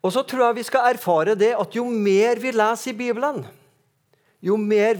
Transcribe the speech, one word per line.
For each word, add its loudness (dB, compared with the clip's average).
Og 0
så 0
tror 0
jeg -4
vi -10
skal 2
erfare 0
det 2
at -4
jo -4
mer 2
vi -4
leser 0
i -10
Bibelen, -4
jo 0
mer 2